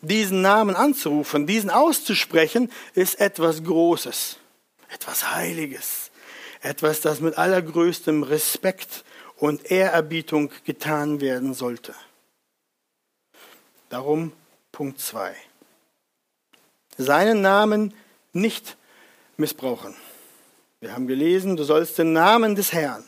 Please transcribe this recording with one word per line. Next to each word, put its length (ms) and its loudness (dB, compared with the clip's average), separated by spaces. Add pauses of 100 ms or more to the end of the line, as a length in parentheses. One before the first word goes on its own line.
diesen 420 0
Namen 320 4
anzurufen, 720 0
diesen 240 0
auszusprechen, 1000 2 (220)
ist 260 0
etwas 440 0
Großes, 720 0 (520)
etwas 440 -6
Heiliges, 800 -8 (500)
etwas, 400 -2
das 200 0
mit 180 0
allergrößtem 840 2
Respekt 840 -4 (340)
und 340 -2
Ehrerbietung 800 0 (120)
getan 580 -4
werden 340 -2
sollte. 400 -8 (2000)
Darum 400 -2 (400)
Punkt 300 -10
zwei. 340 -8 (1600)
Seinen 440 2
Namen 520 2 (380)
nicht 460 -4 (580)
missbrauchen. 580 -6 (840)
Wir 140 -14
haben 140 -6
gelesen, 500 0
du 60 -4
sollst 340 2
den 160 2
Namen 420 6
des 160 -2
Herrn 360 -4